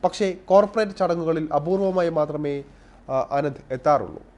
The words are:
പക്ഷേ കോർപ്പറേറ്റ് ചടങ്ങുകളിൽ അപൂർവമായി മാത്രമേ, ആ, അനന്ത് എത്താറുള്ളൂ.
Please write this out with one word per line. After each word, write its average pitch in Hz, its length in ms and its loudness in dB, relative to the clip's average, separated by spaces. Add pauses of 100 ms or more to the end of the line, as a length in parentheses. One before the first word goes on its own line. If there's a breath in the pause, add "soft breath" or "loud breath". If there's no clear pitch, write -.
പക്ഷേ 185 420 -2
കോർപ്പറേറ്റ് 202 540 4
ചടങ്ങുകളിൽ 165 560 0
അപൂർവമായി 185 540 0
മാത്രമേ, 151 540 -2 (460 soft breath)
ആ, 131 220 -2
അനന്ത് 143 420 -4
എത്താറുള്ളൂ. 127 500 0 (140)